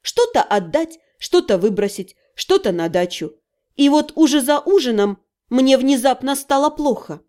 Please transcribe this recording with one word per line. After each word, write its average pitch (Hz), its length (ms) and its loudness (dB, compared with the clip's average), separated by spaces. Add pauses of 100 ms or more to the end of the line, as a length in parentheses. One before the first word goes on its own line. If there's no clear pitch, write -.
Что-то 466 420 0
отдать, 208 560 -2 (200)
что-то 339 400 0
выбросить, 202 580 -4 (180)
что-то 190 380 -2
на 170 160 -2
дачу. 175 440 -4 (440)
И 277 120 4
вот 302 260 2
уже 294 260 2
за 294 200 0
ужином 240 580 0 (320)
мне 262 260 4
внезапно 262 600 0
стало 277 340 0
плохо. 285 580 -4